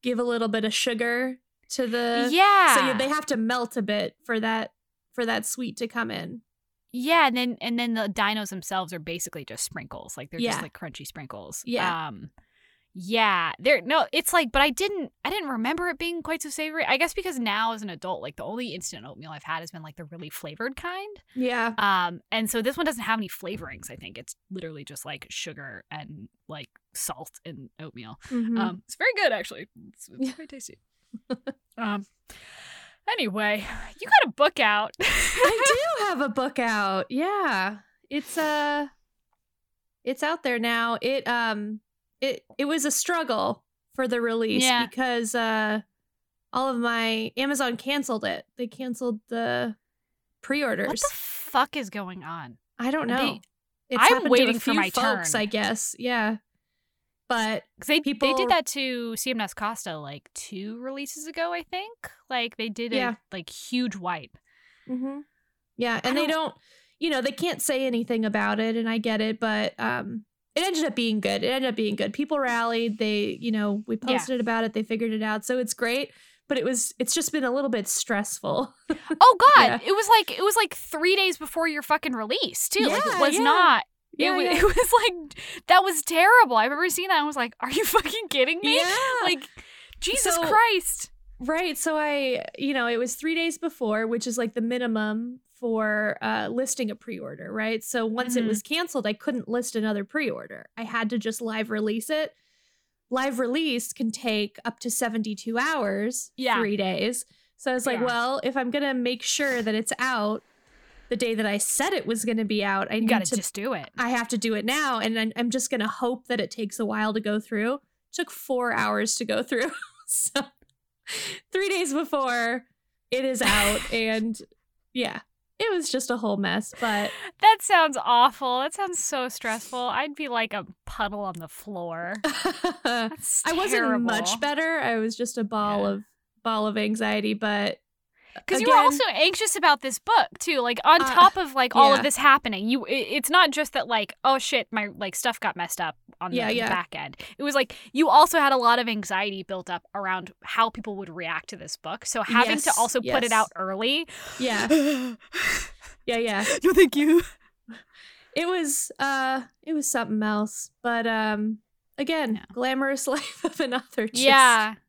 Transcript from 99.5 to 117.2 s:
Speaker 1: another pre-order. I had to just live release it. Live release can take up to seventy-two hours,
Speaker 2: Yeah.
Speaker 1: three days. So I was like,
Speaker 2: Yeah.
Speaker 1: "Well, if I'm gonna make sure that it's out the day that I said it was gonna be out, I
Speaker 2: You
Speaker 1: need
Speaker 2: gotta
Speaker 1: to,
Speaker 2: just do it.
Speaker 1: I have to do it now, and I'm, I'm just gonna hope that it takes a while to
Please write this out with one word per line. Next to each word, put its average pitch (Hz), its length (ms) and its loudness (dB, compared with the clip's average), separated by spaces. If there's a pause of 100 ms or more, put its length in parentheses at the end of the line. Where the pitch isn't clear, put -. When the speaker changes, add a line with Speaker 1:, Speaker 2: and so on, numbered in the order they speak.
Speaker 1:
another 214 280 -2
pre-order. 202 640 -6 (100)
I 226 60 -8
had 226 280 -2
to 247 60 0
just 220 240 -4
live 220 280 -4
release 214 400 -2
it. 302 240 -2 (760)
Live 254 300 -2
release 254 540 -2
can 226 180 -4
take 214 540 -4
up 175 160 -8
to 247 80 -6
seventy-two 220 680 -4
hours, 240 800 -2
Speaker 2:
Yeah. 247 240 0
Speaker 1:
three 208 180 0
days. 196 480 -2 (300)
So - 160 -4
I 254 40 0
was 240 100 -2
like, 247 140 0
Speaker 2:
Yeah. 240 60 0
Speaker 1:
"Well, 247 380 0
if 254 140 -2
I'm 247 140 -2
gonna 285 220 0
make 247 300 -2
sure 262 380 0
that 220 120 0
it's 214 260 -2
out 226 440 -2 (640)
the 247 80 -2
day 226 180 0
that 214 120 0
I 208 140 0
said 320 340 0
it 320 120 -2
was 214 200 -2
gonna 226 180 0
be 208 180 0
out, 196 300 0
I - 40 -2
Speaker 2:
You 226 60 0
Speaker 1:
need 226 80 2
Speaker 2:
gotta 220 180 2
Speaker 1:
to, - 100 -2
Speaker 2:
just - 160 -6
do 233 200 -6
it. 156 240 -8
Speaker 1:
I 240 120 -2
have 240 200 0
to 247 80 -2
do 226 180 0
it 208 100 -4
now, 262 340 0
and 220 180 -2
I'm, 220 200 0
I'm 240 120 0
just 254 220 -2
gonna 220 160 -2
hope 247 400 -4
that 240 140 -2
it - 100 -4
takes 214 260 -8
a 226 80 -2
while 214 280 -2
to 220 80 -2